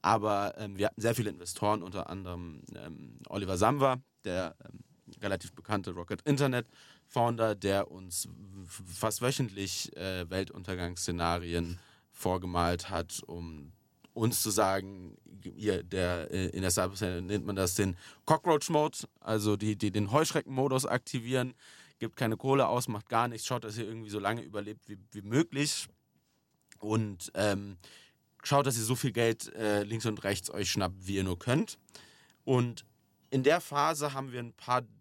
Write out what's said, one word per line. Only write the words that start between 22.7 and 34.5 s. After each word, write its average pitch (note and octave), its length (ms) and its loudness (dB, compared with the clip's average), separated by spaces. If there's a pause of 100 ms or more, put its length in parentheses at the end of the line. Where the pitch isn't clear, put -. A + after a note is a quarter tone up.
macht G#2 180 -6
gar A#2 220 2
nichts, A#2 180 -8
schaut, B2 160 -2
dass G#2+ 140 -8
ihr A2+ 100 -4
irgendwie A2+ 220 -10
so G#2 100 -2
lange G#2+ 220 0
überlebt G#2 480 -8
wie, G2+ 80 -12 (160)
wie G#2 80 -10
möglich C#3 680 0 (920)
und, G#2 560 -2
ähm, G2+ 420 0 (680)
schaut, C#3+ 220 6
dass B2+ 120 0
ihr A#2 60 -2
so A#2+ 140 2
viel B2 160 0
Geld, A#2 420 2
äh, G#2 280 2
links A2 220 -4
und G#2+ 200 -2
rechts G2 240 0
euch F#2+ 200 -4
schnappt, F#2+ 380 -2
wie G2 80 -2
ihr F#2+ 80 2
nur F#2 160 0
könnt. D3+ 400 0 (640)
Und B2 400 2 (460)
in C3 140 2
der D#3+ 180 4
Phase D3 520 2
haben C3+ 200 -8
wir B2 80 -6
ein A#2 120 -10